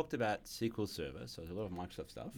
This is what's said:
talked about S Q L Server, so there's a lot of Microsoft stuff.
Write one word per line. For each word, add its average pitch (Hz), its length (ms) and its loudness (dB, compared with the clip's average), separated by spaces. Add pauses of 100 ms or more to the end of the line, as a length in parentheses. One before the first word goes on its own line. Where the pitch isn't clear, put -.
talked 156 140 0
about 110 300 4
S - 140 -8
Q 113 200 4
L 104 80 4
Server, 73 400 -2
so - 160 -8
there's 82 140 -6
a - 40 -2
lot 107 40 2
of 92 80 -2
Microsoft 87 380 -2
stuff. - 280 -6